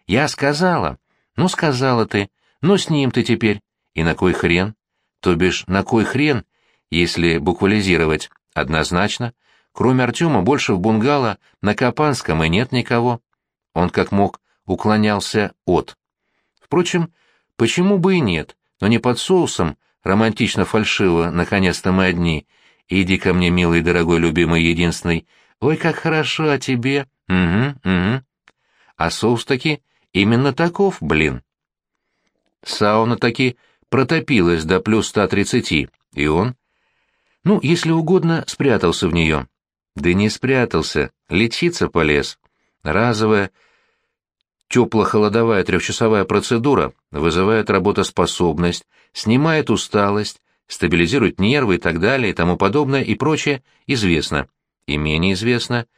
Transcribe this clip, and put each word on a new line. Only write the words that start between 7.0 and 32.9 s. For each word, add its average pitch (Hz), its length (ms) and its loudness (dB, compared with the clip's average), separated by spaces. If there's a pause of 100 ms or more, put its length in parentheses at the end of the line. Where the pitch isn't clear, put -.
буквализировать? 85 920 0 (240)
Однозначно, 87 800 -2 (380)
кроме 127 320 0
Артема, 120 380 0
больше 123 320 0
в 92 40 -2
бунгало 110 600 0 (220)
на 104 140 0
Копанском 127 720 -2
и 80 40 2
нет 101 220 0
никого. 120 500 -2 (540)
Он 87 160 0
как - 220 -2
мог 98 280 0 (260)
уклонялся 107 840 0 (120)
от. 82 320 -2 (640)
Впрочем, 175 520 -2 (440)
почему 180 420 2
бы 185 180 2
и 170 40 2
нет, 87 360 -4 (240)
но 95 60 -2
не 113 120 4
под 120 200 0
соусом, 139 580 0 (280)
романтично-фальшиво, 98 1300 0
«Наконец-то 90 640 0
мы 95 140 2
одни. 85 400 -2 (420)
Иди 92 300 2
ко 92 140 0
мне, 87 180 2
милый, 85 320 2
дорогой, 85 360 2
любимый, 82 440 2
единственный. 82 640 -2 (340)
Ой, 151 160 0
как 160 200 -4
хорошо 156 540 -2
о 139 80 0
тебе. 131 480 -2 (220)
Угу, 92 560 0
угу». 95 400 -2 (720)
А 82 140 -2
соус 113 340 0
таки 143 360 -4 (320)
именно 117 400 2
таков, 170 480 0
блин. 76 420 0 (1200)
Сауна 110 520 0